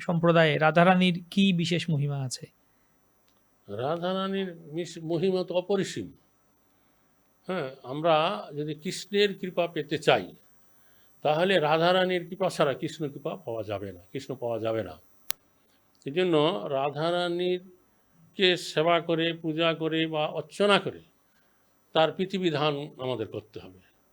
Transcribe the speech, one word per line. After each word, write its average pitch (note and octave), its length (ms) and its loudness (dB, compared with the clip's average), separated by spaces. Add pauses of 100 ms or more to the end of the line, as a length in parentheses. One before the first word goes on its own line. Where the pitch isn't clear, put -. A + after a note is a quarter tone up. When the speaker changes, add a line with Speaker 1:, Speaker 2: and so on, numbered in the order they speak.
Speaker 1:
সম্প্রদায়ে E3 560 4
রাধারানীর F3 720 4
কি G3 220 4
বিশেষ E3+ 360 -2
মহিমা C#3+ 340 -2
আছে? - 220 -8 (1200)
Speaker 2:
রাধারানীর F3+ 840 -4
মিস-, E3 480 -10
মহিমা F3 400 0
তো E3+ 120 -4
অপরিসীম। F3+ 560 -2 (1400)
হ্যাঁ, D#3 360 -6
আমরা D#3 720 0
যদি D3+ 200 -6
কৃষ্ণের G3 640 -2
কৃপা F3 280 -2
পেতে D#3 300 -4
চাই, A#2 380 2 (880)
তাহলে E3+ 380 4
রাধারানীর E3+ 680 2
কৃপা F3+ 200 -2
ছাড়া D3 240 0
কৃষ্ণ D3+ 360 -6
কৃপা D3+ 260 -8
পাওয়া A2+ 280 -8
যাবে G2+ 280 -6
না, F2+ 80 -16 (120)
কৃষ্ণ C3+ 240 -10
পাওয়া A#2 240 -4
যাবে A2+ 240 -2
না। E2 160 -12 (1080)
এই C#3 60 -8
জন্য E3+ 520 2
রাধারানীরকে F3 1900 -2
সেবা E3+ 420 2
করে, E3 340 0
পূজা E3 400 -2
করে D#3+ 340 -2
বা D#3 180 -2
অর্চনা F3+ 540 2
করে - 220 -10 (920)
তার D#3+ 180 4
প্রীতিবিধান D3+ 840 -2
আমাদের B2 300 -4
করতে - 320 -12
হবে। F#2+ 200 -20 (340)